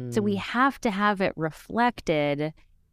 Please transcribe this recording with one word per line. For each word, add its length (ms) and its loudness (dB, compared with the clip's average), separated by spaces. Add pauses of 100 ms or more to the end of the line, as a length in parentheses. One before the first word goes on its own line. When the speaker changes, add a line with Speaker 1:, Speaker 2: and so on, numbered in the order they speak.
(100)
Speaker 1:
So 120 0
we 140 0
Speaker 2:
Mm. 20 -2
Speaker 1:
have 440 0
to 80 0
have 300 0
it 160 2
reflected 1160 0 (400)